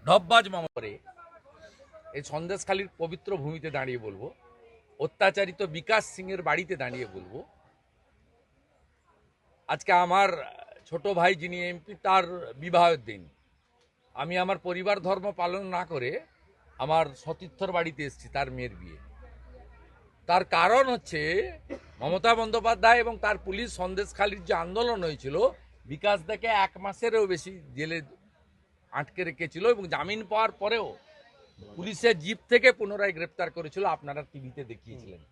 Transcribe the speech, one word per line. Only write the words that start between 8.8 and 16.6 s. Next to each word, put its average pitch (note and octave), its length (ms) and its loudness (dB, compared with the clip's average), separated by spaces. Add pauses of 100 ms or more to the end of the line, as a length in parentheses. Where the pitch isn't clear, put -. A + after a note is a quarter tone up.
আজকে D#3 240 0
আমার F3+ 360 6 (580)
ছোট E3 200 -6
ভাই F#3 280 4
যিনি F3 340 -6
এমপি, F3+ 340 -10
তার F3+ 540 2
বিবাহের E3+ 480 4
দিন G2 240 -12 (880)
আমি E3 240 -2
আমার F#3 200 0
পরিবার F#3 420 -2
ধর্ম F#3+ 320 -2
পালন F3+ 340 -2
না F3+ 180 -4
করে D#3+ 360 -4 (580)